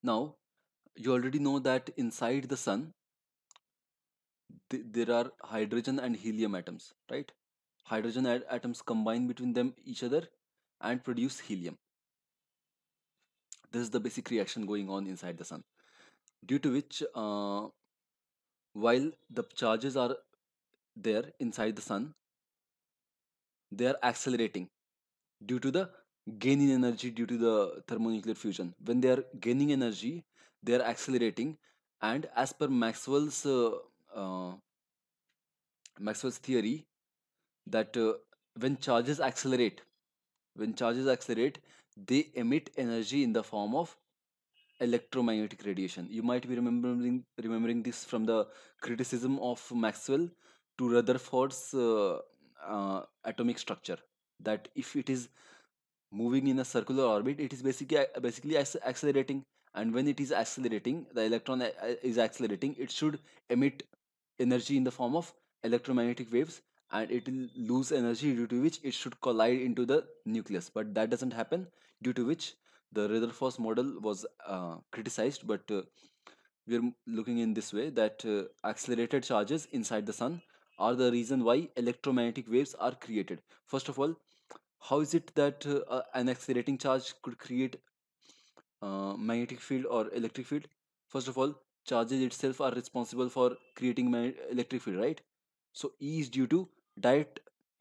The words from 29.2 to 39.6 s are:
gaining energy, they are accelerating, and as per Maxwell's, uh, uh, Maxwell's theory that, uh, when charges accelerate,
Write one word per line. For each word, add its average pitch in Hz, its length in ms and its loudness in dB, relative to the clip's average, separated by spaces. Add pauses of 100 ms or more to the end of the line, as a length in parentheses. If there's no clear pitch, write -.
gaining 139 340 2
energy, 123 520 -2 (380)
they 117 120 2
are 123 80 4
accelerating, 117 720 0 (460)
and 139 320 0
as 131 180 0
per 151 160 -2
Maxwell's, 135 800 0
uh, 123 300 4 (380)
uh, 92 380 -6 (1500)
Maxwell's 110 380 -4
theory 127 480 0 (840)
that, 110 280 -2
uh, 110 180 4 (440)
when 131 180 0
charges 131 440 0
accelerate, 127 600 0 (760)